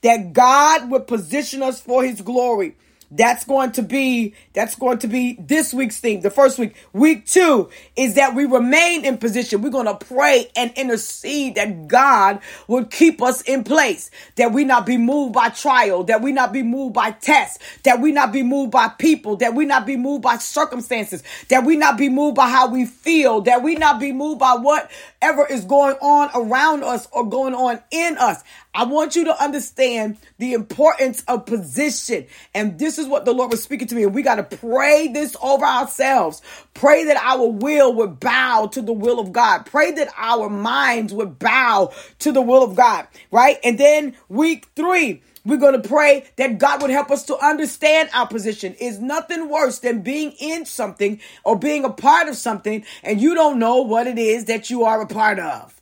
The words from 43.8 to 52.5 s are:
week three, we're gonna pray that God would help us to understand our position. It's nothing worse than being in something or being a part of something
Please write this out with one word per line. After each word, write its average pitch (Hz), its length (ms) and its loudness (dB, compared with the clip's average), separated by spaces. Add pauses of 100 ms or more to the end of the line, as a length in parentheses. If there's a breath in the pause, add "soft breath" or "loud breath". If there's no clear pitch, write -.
week 302 440 -2
three, 320 480 -2 (220 soft breath)
we're 262 140 0
gonna 269 200 6
pray 285 460 2 (120)
that 247 200 -2
God 277 240 0
would 277 100 -2
help 277 200 -2
us 277 160 -2
to 277 100 -6
understand 302 800 0
our 247 120 0
position. 208 540 -8
It's 233 160 -8
nothing 320 540 -8
worse 294 300 -2
than 240 200 -4
being 285 400 -6
in 311 240 -8
something 208 560 -6 (240 loud breath)
or 214 140 0
being 294 260 -2
a 240 60 -4
part 311 380 2
of 262 80 -8
something 214 500 -8 (160 loud breath)